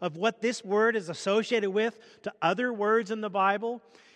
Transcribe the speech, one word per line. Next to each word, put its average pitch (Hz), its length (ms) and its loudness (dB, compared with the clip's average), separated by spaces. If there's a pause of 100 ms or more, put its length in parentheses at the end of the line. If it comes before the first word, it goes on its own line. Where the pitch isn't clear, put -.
of 165 160 -4
what 220 240 0
this 233 240 -2
word 214 320 2
is 175 120 -4
associated 208 600 0
with 220 280 -2 (240)
to 208 180 -8
other 196 320 0
words 214 380 0
in 220 100 -4
the 214 100 -6
Bible, 202 520 0 (340)